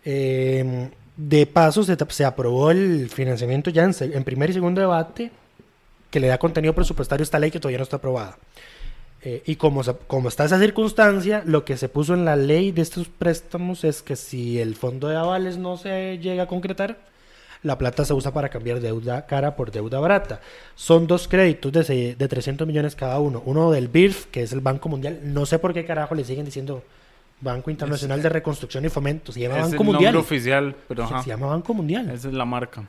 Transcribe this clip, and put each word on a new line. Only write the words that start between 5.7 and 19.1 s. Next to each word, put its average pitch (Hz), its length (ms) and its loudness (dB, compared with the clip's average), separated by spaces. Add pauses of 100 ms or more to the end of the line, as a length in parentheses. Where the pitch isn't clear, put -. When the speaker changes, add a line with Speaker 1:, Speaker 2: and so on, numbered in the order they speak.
Speaker 1:
que 151 80 0
le 131 80 2
da 127 100 4
contenido 160 380 2
presupuestario 147 480 0
a - 20 2
esta 151 140 0
ley 156 120 2
que 175 80 -8
todavía 131 200 -4
no 135 40 -4
está 131 140 -6
aprobada. 120 400 -6 (840)
Eh, 123 240 -8
y 156 100 -2
como 139 280 2
se, 123 120 -2 (120)
como 131 220 0
está 147 160 0
esa 180 140 4
circunstancia, 208 880 4
lo 151 200 2
que 135 120 -4
se 131 120 -4
puso 151 240 0
en 180 120 2
la 151 100 4
ley 156 360 4
de 165 100 0
estos 170 260 -4
préstamos 175 760 -4
es 151 180 0
que 139 140 -8
si 120 440 -6
el 113 160 -2
fondo 131 320 -6
de 156 80 -2
avales 180 420 -2
no 180 200 -6
se 190 420 -6
llega 180 240 -2
a 175 40 -4
concretar, 190 500 -6 (680)
la 139 160 -2
plata 131 260 0
se 151 80 0
usa 135 180 -2
para 143 180 -4
cambiar 120 300 -6
deuda 120 460 -4